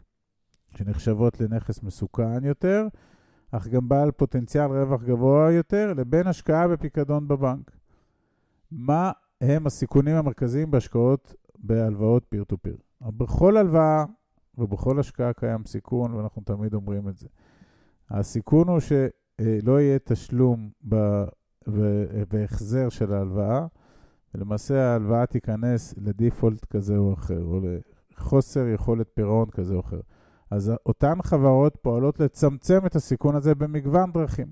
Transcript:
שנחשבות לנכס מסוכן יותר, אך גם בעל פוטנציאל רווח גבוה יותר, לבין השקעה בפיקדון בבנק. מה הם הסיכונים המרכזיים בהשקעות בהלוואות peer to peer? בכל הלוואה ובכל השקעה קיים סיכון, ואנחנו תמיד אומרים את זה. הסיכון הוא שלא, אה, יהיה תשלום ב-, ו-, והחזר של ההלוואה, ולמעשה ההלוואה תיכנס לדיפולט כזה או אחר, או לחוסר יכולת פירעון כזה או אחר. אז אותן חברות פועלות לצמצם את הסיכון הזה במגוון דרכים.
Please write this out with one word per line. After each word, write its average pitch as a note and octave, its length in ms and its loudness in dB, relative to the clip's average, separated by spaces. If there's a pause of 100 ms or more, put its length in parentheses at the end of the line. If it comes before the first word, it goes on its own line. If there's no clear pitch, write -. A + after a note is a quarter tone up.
(760)
שנחשבות G#2+ 640 -2
לנכס A2 420 -4
מסוכן A2+ 600 -6
יותר, F#3+ 420 0 (640)
אך A#2 180 -6
גם B2 200 0
בעל C#3+ 220 2
פוטנציאל C#3 560 0
רווח C3+ 360 0
גבוה C3 500 4
יותר, G3+ 440 0
לבין C#3 300 0
השקעה E3 420 0
בפיקדון D3 600 -2
בבנק. C#3 420 -2 (1000)
מה D#3+ 420 0 (280)
הם D3 260 2
הסיכונים C#3+ 500 2
המרכזיים C#3+ 540 -2
בהשקעות B2+ 640 2 (240)
בהלוואות A2 760 0
peer G2+ 180 -4
to F#2+ 40 0
peer? - 540 -12
בכל C#3+ 460 2
הלוואה D#3 480 4 (540)
ובכל A#2+ 420 -2
השקעה A#2+ 320 -4
קיים A2+ 340 -4
סיכון, A#2+ 480 -4
ואנחנו G#2+ 280 -8
תמיד G#2 320 -4
אומרים G2+ 340 -6
את F#2+ 100 -10
זה. - 100 -20 (840)
הסיכון C3+ 560 2
הוא F3 120 2
שלא, A#2+ 960 0
אה, C#3+ 40 6
יהיה C#3 180 2
תשלום A#2+ 720 -2 (180)
ב-, G#2 360 2 (420)
ו-, G#2 640 -2
והחזר G#2+ 580 -2
של G2+ 240 -4
ההלוואה, G2+ 540 -2 (680)
ולמעשה G#2+ 580 -2
ההלוואה A#2 340 0
תיכנס A#2 720 -2
לדיפולט G#2+ 680 0
כזה G2+ 320 -2
או G2 180 2
אחר, F2 280 -4
או E2+ 180 -2 (520)
לחוסר C3+ 540 0
יכולת A2+ 480 0
פירעון G#2+ 360 0
כזה F#2 240 -4
או F2+ 60 0
אחר. F2 200 -8 (500)
אז G#2 220 -2 (140)
אותן D#3 360 0
חברות C#3 600 4
פועלות B2+ 380 0
לצמצם D#3 640 2
את E3+ 100 -2
הסיכון D3 400 0
הזה D3 180 2
במגוון D3+ 580 0
דרכים. D3+ 400 -2